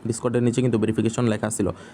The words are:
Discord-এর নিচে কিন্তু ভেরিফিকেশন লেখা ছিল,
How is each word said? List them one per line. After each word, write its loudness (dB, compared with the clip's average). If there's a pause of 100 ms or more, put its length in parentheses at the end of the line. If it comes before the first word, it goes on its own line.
Discord-এর 0
নিচে 2
কিন্তু 2
ভেরিফিকেশন 0
লেখা 0
ছিল, -2 (220)